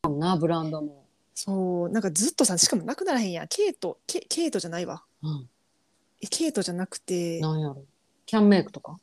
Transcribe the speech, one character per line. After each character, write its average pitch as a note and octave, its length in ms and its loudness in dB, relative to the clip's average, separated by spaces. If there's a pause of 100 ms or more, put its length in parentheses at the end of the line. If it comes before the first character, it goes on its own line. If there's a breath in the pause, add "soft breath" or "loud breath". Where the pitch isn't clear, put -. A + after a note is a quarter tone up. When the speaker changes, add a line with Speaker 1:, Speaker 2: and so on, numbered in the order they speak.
Speaker 1:
な、 D#3 340 2
ブ D#3+ 120 2
ラ E3 120 0
ン D#3+ 120 -4
ド D#3 100 -6
も。 D3 220 -12 (320)
Speaker 2:
そ F3+ 500 -2
う、 - 20 -4
な A3+ 120 0
ん - 20 -6
か G3 80 0
ず G3+ 200 0
っ - 20 -20
と - 120 2
さ、 F#3+ 140 2
し - 100 6
か - 60 2
も F#3+ 80 0
な B3 140 -4
く F#4+ 80 -6
な F#4 80 0
ら B3+ 80 2
へ A3 60 0
ん F#3+ 40 -2
や E3 140 -6
ん。 - 20 -10
ケ G4+ 220 2
イ F4 60 -2
ト、 - 340 -6
ケ-、 F4 100 -6 (100)
ケ E4 180 0
イ D4 40 0
ト G#3 80 -2
じ - 80 -4
ゃ - 40 -8
な E3+ 100 -4
い F3 60 -2
わ。 D#3 180 -10 (180)
Speaker 1:
う D#3 60 -4
ん。 C#3 200 -6 (720)
Speaker 2:
え、 G#3+ 60 -8
ケ E4 220 -2
イ D4 40 -2
ト G3+ 100 0
じ F3+ 100 -4
ゃ - 20 -4
な F3+ 140 -2
く - 100 -14
て。 E3+ 400 -2
Speaker 1:
な D#3 160 0
ん D#3 60 0
や D3+ 80 -2
ろ。 C#3 160 -10 (420)
キ A3 100 0
ャ A3 40 6
ン G#3 80 8
メ G3+ 100 10
イ E3+ 60 4
ク - 80 -10
と - 80 -12
か？ E3 220 -16